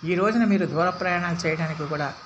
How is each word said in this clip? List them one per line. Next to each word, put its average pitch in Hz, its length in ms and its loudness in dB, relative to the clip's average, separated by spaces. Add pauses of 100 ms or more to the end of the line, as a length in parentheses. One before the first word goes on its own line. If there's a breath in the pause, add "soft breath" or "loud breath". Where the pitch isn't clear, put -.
ఈ 175 120 0
రోజున 220 300 4
మీరు 196 200 4
దూర 156 240 2
ప్రయాణాలు 175 580 -2
చేయడానికి 160 400 -2
కూడా 147 260 -4 (120)